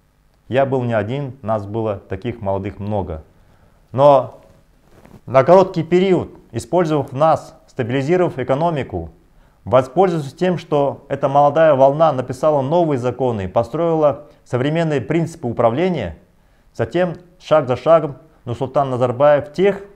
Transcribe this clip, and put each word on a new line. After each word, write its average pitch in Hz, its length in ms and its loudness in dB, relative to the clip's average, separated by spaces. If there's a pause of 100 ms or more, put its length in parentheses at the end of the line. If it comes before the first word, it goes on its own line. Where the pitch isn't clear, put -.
(480)
Я 131 180 2
был 127 180 -2
не 120 100 -2
один, 120 480 -4
нас 107 240 -4
было 107 320 -4
таких 113 440 -8
молодых 98 380 -4
много. 92 440 -6 (680)
Но 131 500 4 (840)
на 131 180 2
короткий 180 400 4
период, 180 540 0 (140)
использовав 156 600 -2
нас, 147 460 0 (100)
стабилизировав 139 680 -2
экономику, 131 760 -4 (520)
воспользовавшись 139 720 0
тем, 180 220 -2
что 139 520 -2
эта 143 200 -2
молодая 143 440 4
волна 143 380 4
написала 135 500 -2
новые 151 360 0
законы, 117 500 -4
построила 151 800 -2 (160)
современные 147 580 -2
принципы 160 460 -4
управления, 117 680 -2 (560)
затем 170 420 -2 (240)
шаг 147 280 0
за 123 100 -2
шагом 156 400 2 (280)
Нурсултан 131 440 -4
Назарбаев 127 640 0
тех 190 300 0 (120)